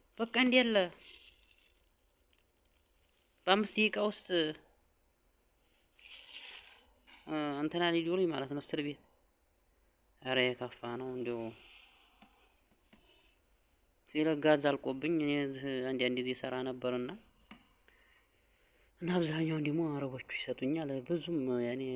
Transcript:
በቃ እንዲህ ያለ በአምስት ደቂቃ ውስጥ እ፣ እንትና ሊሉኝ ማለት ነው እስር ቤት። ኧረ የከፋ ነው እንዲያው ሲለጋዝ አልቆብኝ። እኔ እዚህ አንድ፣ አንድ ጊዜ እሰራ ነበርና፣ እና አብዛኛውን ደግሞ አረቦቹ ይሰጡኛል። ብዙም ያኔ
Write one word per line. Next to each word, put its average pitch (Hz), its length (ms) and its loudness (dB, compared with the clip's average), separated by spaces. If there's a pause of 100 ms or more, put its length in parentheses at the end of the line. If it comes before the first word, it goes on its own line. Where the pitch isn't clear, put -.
(180)
በቃ 226 200 -2
እንዲህ 254 220 8
ያለ 233 180 6 (2750)
በአምስት 202 280 4
ደቂቃ 214 280 4
ውስጥ 208 240 -2 (3000)
እ፣ 156 140 -6 (200)
እንትና 156 340 -2
ሊሉኝ 170 360 2
ማለት 139 240 -4
ነው 143 100 -4
እስር - 200 -6
ቤት። 143 180 -6 (1200)
ኧረ 131 180 0
የከፋ 123 400 -2 (160)
ነው 127 140 -6
እንዲያው 120 320 -4 (2750)
ሲለጋዝ 151 500 6
አልቆብኝ። 139 500 0
እኔ 147 240 2
እዚህ 135 260 -4 (180)
አንድ፣ 131 180 -2
አንድ 127 140 2
ጊዜ 127 160 -2
እሰራ 127 320 -6
ነበርና፣ 127 460 -4 (1900)
እና 170 100 -2
አብዛኛውን 160 520 0
ደግሞ 151 240 0
አረቦቹ 139 440 -6
ይሰጡኛል። 139 580 -2 (120)
ብዙም 165 360 -2 (220)
ያኔ 120 220 -2 (140)